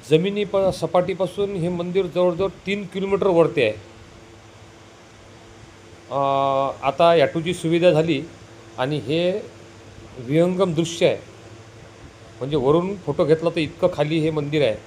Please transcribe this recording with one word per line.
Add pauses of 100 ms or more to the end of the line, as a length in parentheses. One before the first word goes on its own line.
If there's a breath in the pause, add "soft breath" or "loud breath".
(100)
जमिनी
प-,
सपाटीपासून
हे
मंदिर
जवळजवळ (180)
तीन
किलोमीटर
वरती
आहे. (2500)
अ, (680)
आता
ॲटोची
सुविधा
झाली (560)
आणि
हे (760)
विहंगम
दृश्य
आहे, (1200)
म्हणजे
वरून
फोटो
घेतला
तर
इतकं
खाली
हे
मंदिर
आहे. (100)